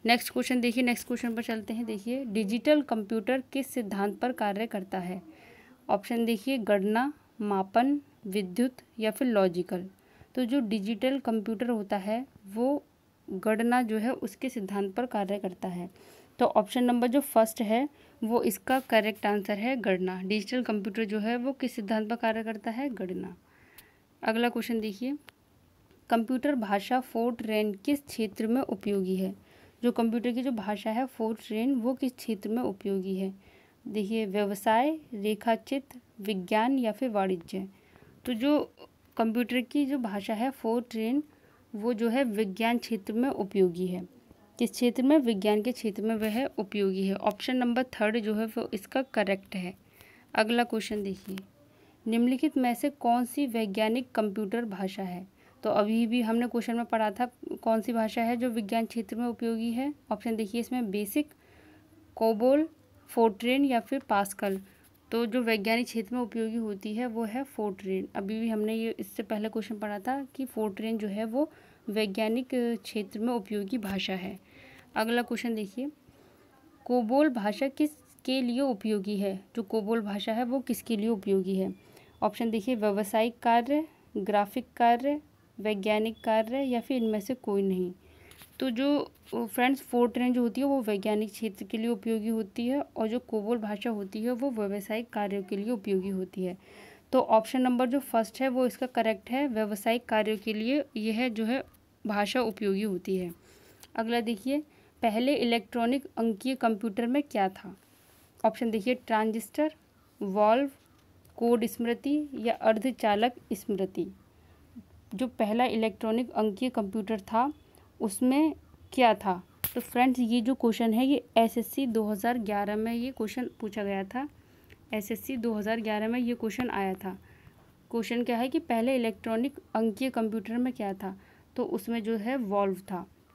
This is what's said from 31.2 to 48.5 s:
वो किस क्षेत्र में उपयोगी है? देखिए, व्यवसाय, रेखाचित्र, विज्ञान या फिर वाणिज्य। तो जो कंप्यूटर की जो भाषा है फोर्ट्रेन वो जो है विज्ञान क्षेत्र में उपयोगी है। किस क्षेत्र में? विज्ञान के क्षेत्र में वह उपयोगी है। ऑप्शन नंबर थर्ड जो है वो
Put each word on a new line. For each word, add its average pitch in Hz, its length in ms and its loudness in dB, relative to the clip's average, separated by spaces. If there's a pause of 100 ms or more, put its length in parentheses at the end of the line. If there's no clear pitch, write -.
वो 247 200 0
किस 254 180 -2
क्षेत्र 208 380 -6
में 240 120 0
उपयोगी 196 540 -2
है? 190 160 -2 (520)
देखिए, 214 420 -2
व्यवसाय, 208 680 2 (180)
रेखाचित्र, 226 840 -2 (200)
विज्ञान 214 580 0
या 226 140 0
फिर 254 180 -2
वाणिज्य। 190 560 -2 (580)
तो 247 100 -2
जो 277 240 4 (580)
कंप्यूटर 233 460 2
की 285 240 0
जो 277 140 -2
भाषा 208 340 -4
है 240 180 0
फोर्ट्रेन 233 680 -2 (520)
वो 220 200 0
जो 233 140 0
है 262 160 2
विज्ञान 220 540 0
क्षेत्र 220 340 -4
में 240 180 2
उपयोगी 185 560 2
है। 180 200 -4 (520)
किस 240 120 2
क्षेत्र 247 320 2
में? 285 160 8
विज्ञान 214 440 4
के 240 100 0
क्षेत्र 214 300 -4
में 226 120 0
वह 220 340 0
उपयोगी 196 540 0
है। 196 140 2
ऑप्शन 233 400 -2
नंबर 247 260 2 (100)
थर्ड 214 260 0
जो 214 160 0
है 220 140 0
वो 226 260 -4